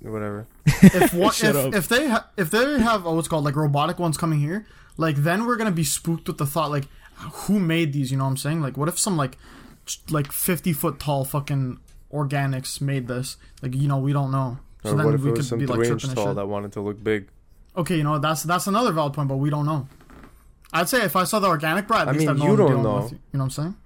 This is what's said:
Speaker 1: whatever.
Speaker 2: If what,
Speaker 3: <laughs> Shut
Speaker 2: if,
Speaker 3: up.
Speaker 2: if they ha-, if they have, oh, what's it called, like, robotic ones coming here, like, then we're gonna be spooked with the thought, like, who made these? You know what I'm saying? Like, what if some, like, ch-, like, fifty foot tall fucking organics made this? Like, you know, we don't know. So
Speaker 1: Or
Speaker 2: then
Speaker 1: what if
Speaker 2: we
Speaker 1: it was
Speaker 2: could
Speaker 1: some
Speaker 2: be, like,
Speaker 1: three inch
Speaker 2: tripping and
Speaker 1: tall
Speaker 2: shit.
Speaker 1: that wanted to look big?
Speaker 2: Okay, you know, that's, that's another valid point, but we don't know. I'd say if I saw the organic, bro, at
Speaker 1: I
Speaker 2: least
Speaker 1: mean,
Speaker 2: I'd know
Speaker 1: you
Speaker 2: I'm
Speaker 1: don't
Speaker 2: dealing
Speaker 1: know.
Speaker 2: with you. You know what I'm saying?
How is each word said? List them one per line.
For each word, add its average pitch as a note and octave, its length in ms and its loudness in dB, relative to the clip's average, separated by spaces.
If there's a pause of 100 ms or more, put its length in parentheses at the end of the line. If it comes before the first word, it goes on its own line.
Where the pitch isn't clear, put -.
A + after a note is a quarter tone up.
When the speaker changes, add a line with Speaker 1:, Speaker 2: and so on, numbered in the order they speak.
Speaker 1:
whatever. G#2+ 440 -8 (200)
Speaker 2:
If F3+ 460 8
what, F#3+ 220 4
Speaker 3:
<laughs> - 0 -
Shut G#3+ 220 2
Speaker 2:
if, C3+ 100 2
Speaker 3:
up. C3+ 80 -2
Speaker 2:
if F3+ 140 -2
they C4+ 200 2
ha-, A3+ 180 0 (100)
if E3+ 140 -2
they C4 300 2
have, A3 260 0
oh, D#3+ 80 0
what's E3 120 0
it - 40 -12
called, D3+ 140 0
like, C#3+ 120 -2
robotic D3+ 420 2
ones E3 180 0
coming D#3+ 220 0
here, E3 280 -2 (300)
like, D#3 200 0
then E3+ 300 0
we're A#3+ 100 0
gonna G#3+ 160 0
be E3 120 0
spooked - 440 -4
with E3+ 100 -6
the D3 80 -2
thought, C#3+ 240 -2
like, C#3+ 140 -2 (320)
who - 420 -4
made E3 340 0
these? C#3 200 -2
You C#3 60 0
know C3+ 60 0
what C3+ 60 0
I'm C3 60 -2
saying? D#3 260 -4
Like, C3+ 140 -4
what C#3+ 120 -2
if - 100 -4
some, F#3 180 0
like, C3+ 200 -2 (480)
ch-, - 160 -12 (100)
like, D3 220 -2
fifty F3+ 400 -2
foot D3 280 -4
tall C#3 240 -2
fucking C#3 540 -4 (340)
organics C#3 680 -4
made C#3 280 -2
this? B2+ 280 -6 (240)
Like, C3 140 -6
you C#3+ 140 0
know, C#3 100 0
we C#3 140 0
don't C#3 180 0
know. C3+ 280 -2 (260)
So G#2+ 80 -2
Speaker 1:
Or G#2+ 40 2
Speaker 2:
then - 100 2
Speaker 1:
what D3 100 4
if C3 60 -2
Speaker 2:
we C#3 60 0
Speaker 1:
it A2+ 40 2
was A#2 80 0
Speaker 2:
could - 60 -2
Speaker 1:
some A#2+ 120 -4
Speaker 2:
be, - 80 0
like, A#2+ 120 0
Speaker 1:
three A#2 100 4
inch A2+ 140 0
Speaker 2:
tripping C#3 80 -4
and C3 60 -6
Speaker 1:
tall G#2 120 0
Speaker 2:
shit. - 80 -2
Speaker 1:
that G2+ 100 -4
wanted G2+ 260 -6
to G#2+ 80 -6
look G#2 220 -6
big? G#2 260 -2 (480)
Speaker 2:
Okay, F3 200 -2
you D3+ 80 0
know, D3+ 160 0
that's, D3+ 240 -2
that's F3 240 -2
another G#3+ 240 2
valid D#3 200 0
point, C#3+ 160 -2
but C3+ 100 -2
we C#3+ 120 0
don't D3 160 0
know. D3 220 -4 (840)
I'd E3 160 0
say B3 140 2
if F#3+ 140 0
I F#3 80 4
saw G#3+ 160 0
the G3 80 2
organic, E3 400 0
bro, A3+ 80 2
at E3 120 2
Speaker 1:
I C3 40 0
Speaker 2:
least D3+ 80 2
Speaker 1:
mean, D#3 80 2
Speaker 2:
I'd C#3+ 100 0
know D3 60 2
Speaker 1:
you E3+ 80 4
Speaker 2:
I'm A3 60 6
Speaker 1:
don't F#3 100 6
Speaker 2:
dealing C3 160 4
Speaker 1:
know. G#2+ 180 2
Speaker 2:
with A#2 100 -8
you. - 60 -14 (140)
You C#3 60 -4
know C3+ 60 0
what - 0 -
I'm C3 60 -4
saying? D#3+ 360 -6